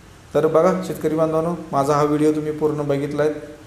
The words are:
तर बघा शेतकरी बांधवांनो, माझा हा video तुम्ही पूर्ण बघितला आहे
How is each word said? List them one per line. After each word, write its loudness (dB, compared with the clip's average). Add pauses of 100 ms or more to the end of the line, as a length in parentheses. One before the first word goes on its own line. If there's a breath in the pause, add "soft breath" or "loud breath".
(340)
तर 2
बघा 2
शेतकरी -2
बांधवांनो, 0 (160)
माझा 2
हा 4
video 2
तुम्ही -4
पूर्ण -2
बघितला -2
आहे -4